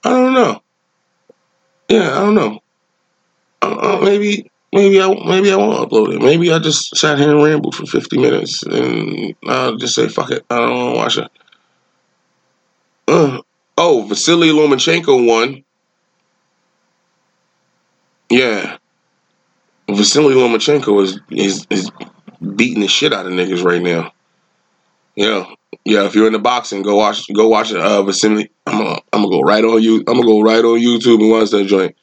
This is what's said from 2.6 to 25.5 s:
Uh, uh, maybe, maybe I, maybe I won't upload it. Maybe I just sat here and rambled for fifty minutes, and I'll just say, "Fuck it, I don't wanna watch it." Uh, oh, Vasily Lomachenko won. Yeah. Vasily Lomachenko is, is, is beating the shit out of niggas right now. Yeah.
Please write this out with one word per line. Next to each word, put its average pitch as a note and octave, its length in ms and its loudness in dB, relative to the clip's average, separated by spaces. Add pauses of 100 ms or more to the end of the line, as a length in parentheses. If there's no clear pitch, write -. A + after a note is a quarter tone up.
Uh, - 140 -4 (220)
uh, - 40 -2
maybe, G#3 480 -2 (220)
maybe G3 280 4
I, F#3+ 80 0 (180)
maybe F#3+ 260 2
I F#3+ 40 0
won't G3+ 320 -2
upload G#2+ 260 0
it. F2 60 -4
Maybe E3 320 2
I D#3+ 60 0
just D#3 380 -4
sat D3+ 220 0
here D3 120 2
and D3 120 4
rambled D3+ 340 0
for D#3 100 -12
fifty - 320 -4
minutes, A#1+ 460 -2
and - 680 -6 (120)
I'll B2+ 300 -4
just B2 180 -6
say, A#2+ 140 -2
"Fuck - 240 -6
it, - 180 -8
I A#2+ 60 -4
don't A#2+ 200 -2
wanna B2 200 -4
watch A#2 220 -2
it." - 120 -10 (1800)
Uh, D3 340 0 (380)
oh, D#3+ 300 2
Vasily E3 400 0
Lomachenko D3+ 760 2
won. A#2+ 360 0 (2750)
Yeah. A2+ 500 0 (1120)
Vasily A#2 460 2
Lomachenko A#2+ 680 2
is, F#2+ 180 -4 (100)
is, - 400 -4
is F#2+ 220 -4 (640)
beating A#2+ 240 -2
the G2 80 -2
shit - 240 0
out G2 140 -6
of F#2 60 -8
niggas F2+ 300 -4
right F2+ 180 0
now. E2+ 300 -4 (1040)
Yeah. G2+ 320 -2 (380)